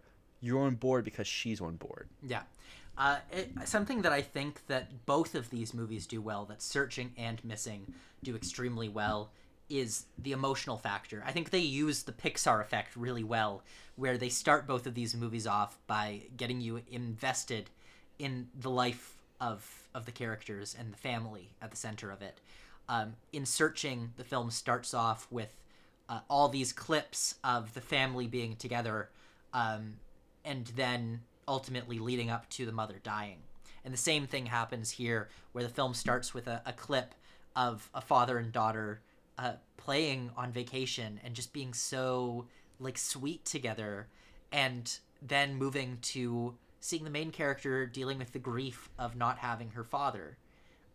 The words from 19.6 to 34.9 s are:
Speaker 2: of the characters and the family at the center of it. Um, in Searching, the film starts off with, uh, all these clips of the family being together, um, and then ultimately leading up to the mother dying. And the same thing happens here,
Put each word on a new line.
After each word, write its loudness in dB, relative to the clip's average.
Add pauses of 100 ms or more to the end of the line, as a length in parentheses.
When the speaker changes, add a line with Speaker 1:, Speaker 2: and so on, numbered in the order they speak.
Speaker 2:
of -6
the -10
characters -6
and -8
the -12
family -4
at -10
the -12
center -6
of -10
it. -12 (460)
Um, 2 (180)
in -2
Searching, 2
the -8
film 0
starts 0
off 4
with, -4 (540)
uh, -4
all 10
these 0
clips 2
of 2
the -6
family 2
being -2
together, -2 (420)
um, 0 (440)
and -4 (100)
then 0 (260)
ultimately -2
leading 0
up -4
to -4
the -4
mother -4
dying. -4 (460)
And -6
the -2
same 2
thing -2
happens 0
here, 0 (220)